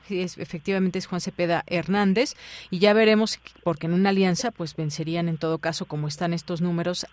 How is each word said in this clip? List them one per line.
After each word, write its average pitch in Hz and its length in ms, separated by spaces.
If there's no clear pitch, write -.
Sí, 185 160
es, 180 160
efectivamente 185 640
es - 80
Juan 175 140
Cepeda 170 440
Hernández. 190 680
Y 185 80
ya 202 160
veremos, 220 460
porque 160 240
en 165 60
una 190 160
alianza, 190 420
pues, 165 240
vencerían 165 540
en 160 100
todo 160 180
caso, 165 300
como 151 200
están 170 260
estos 170 280
números, 175 520